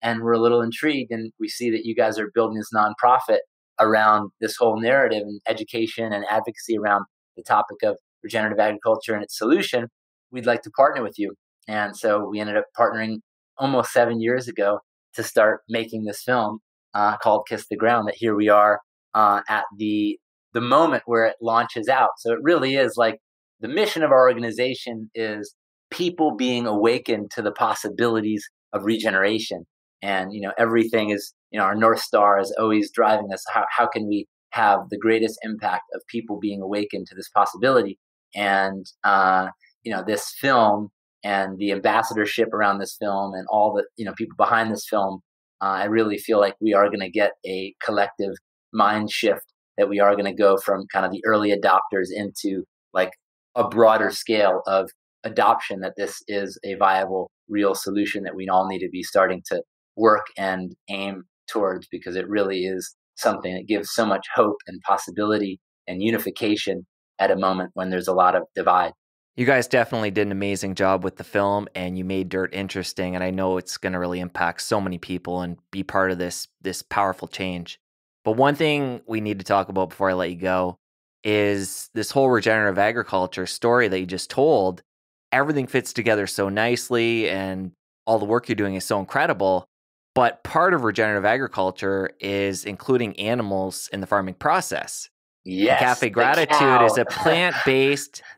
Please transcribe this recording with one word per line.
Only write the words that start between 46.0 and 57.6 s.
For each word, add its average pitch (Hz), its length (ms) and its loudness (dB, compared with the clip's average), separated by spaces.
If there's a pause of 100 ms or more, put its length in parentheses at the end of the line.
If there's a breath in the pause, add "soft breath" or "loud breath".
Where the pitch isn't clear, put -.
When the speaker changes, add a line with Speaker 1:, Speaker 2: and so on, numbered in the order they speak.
Speaker 1:
feel 104 220 0
like 101 220 4
we 107 140 0
are 101 140 6
gonna 98 220 -6
get 101 220 0 (120)
a 95 300 -8 (100)
collective 101 500 -2 (380)
mind 107 380 0
shift, - 320 0 (340)
that 98 120 2
we 101 100 -2
are 101 160 6
gonna 98 180 -2
go 98 260 4
from 98 340 -2
kind 95 120 0
of 92 60 -2
the 92 160 -8
early 104 240 2
adopters 98 640 2
into, 101 480 -6 (320)
like, 92 160 0 (460)
a 117 100 2
broader 107 440 4
scale 98 580 0
of 95 220 0 (340)
adoption, 104 560 0
that 92 160 -8
this 98 320 -8
is 98 360 -6
a 98 100 -6
viable, 95 580 0 (160)
real 101 260 2